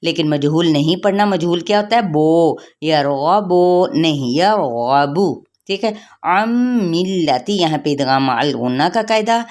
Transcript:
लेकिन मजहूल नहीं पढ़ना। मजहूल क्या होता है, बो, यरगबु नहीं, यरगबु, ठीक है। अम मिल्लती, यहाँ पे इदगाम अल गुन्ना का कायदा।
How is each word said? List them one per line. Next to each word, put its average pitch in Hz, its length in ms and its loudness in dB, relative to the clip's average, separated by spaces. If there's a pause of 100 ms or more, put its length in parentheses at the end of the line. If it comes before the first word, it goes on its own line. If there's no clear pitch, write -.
लेकिन 160 260 -2
मजहूल 151 400 0
नहीं 156 280 2
पढ़ना। 202 300 0
मजहूल 175 340 -2
क्या 208 200 0
होता 208 160 -2
है, 233 60 2
बो, 160 560 2 (240)
यरगबु 175 1120 2
नहीं, 147 440 0
यरगबु, 143 1040 0 (220)
ठीक 190 180 -6
है। 214 100 0 (300)
अम 196 260 0 (400)
मिल्लती, 165 640 0
यहाँ 156 260 0
पे 147 120 -4
इदगाम 135 420 0
अल 135 200 0
गुन्ना 127 360 -2
का 220 140 -2
कायदा। 220 480 0